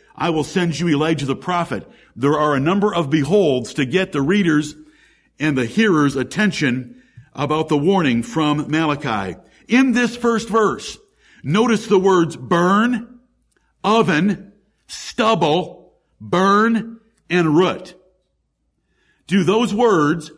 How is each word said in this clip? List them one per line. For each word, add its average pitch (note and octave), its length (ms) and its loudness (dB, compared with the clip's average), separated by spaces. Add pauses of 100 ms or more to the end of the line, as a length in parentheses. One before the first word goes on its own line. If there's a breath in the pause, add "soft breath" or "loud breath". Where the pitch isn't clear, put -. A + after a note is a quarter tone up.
(160 loud breath)
I D#3 140 -4
will D#3 160 -2
send E3+ 340 -2
you E3+ 80 -2
Elijah D3+ 380 0
the C3 100 -2
prophet." E3+ 500 -4 (300 soft breath)
There C#3+ 240 0
are D3+ 160 2
a C3+ 40 0
number F#3+ 340 0
of E3+ 160 -2
beholds D3 640 0
to C#3+ 120 -2
get F#3 280 -2
the D3 80 -2
readers' D#3 540 0 (640 soft breath)
and D3 180 0
the B2+ 80 0
hearers' D3+ 500 0
attention C3 800 -2 (380 loud breath)
about D3+ 340 -4
the D#3 100 2
warning C#3+ 460 0
from D3+ 460 -2
Malachi. C#3 680 -4 (320 soft breath)
In C4 240 2
this A#3+ 240 -2
first A3+ 340 -2
verse, G3 480 -2 (480 soft breath)
notice G#3+ 420 0
the G3 120 4
words F3+ 360 2
burn, G3 840 0 (640)
oven, F#3 680 0 (360)
stubble, F3+ 1040 -2 (260)
burn, G3+ 800 2 (300)
and E3 260 2
root. E3 400 0 (1300)
Do F#3+ 160 2
those G#3 300 2
words F3 640 2